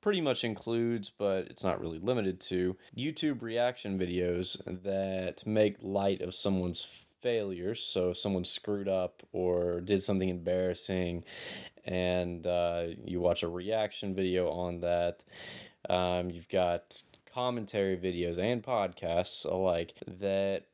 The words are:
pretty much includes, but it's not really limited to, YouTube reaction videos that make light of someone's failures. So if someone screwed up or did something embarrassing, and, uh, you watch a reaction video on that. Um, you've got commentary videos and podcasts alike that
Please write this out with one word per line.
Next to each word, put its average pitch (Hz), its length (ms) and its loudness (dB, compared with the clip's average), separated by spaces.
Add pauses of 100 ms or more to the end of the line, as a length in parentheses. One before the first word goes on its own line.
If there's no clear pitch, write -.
pretty 202 200 2
much 139 220 2
includes, 117 680 0
but 95 360 0
it's - 160 -8
not 92 180 2
really 82 200 -6
limited 101 400 0
to, 90 360 0 (220)
YouTube 147 420 -2
reaction 117 560 -2
videos 90 720 0
that 95 800 -4
make 107 340 4
light 98 400 2
of 90 140 -6
someone's 92 720 -2 (160)
failures. 104 640 -2
So 90 260 2
if 87 60 -2
someone 92 280 0
screwed 101 440 -2
up 92 420 0
or 87 500 2
did 95 220 2
something 95 260 2
embarrassing, 90 960 0 (600)
and, 90 640 0
uh, 87 380 2 (180)
you 87 160 -2
watch 87 240 4
a 85 40 0
reaction 101 640 -2
video 90 380 2
on 87 300 -2
that. 87 420 0 (640)
Um, 90 420 2
you've 85 180 -12
got 87 520 2 (320)
commentary 110 640 0
videos 87 440 0
and 117 200 2
podcasts 92 840 0
alike 90 500 2 (240)
that 98 560 0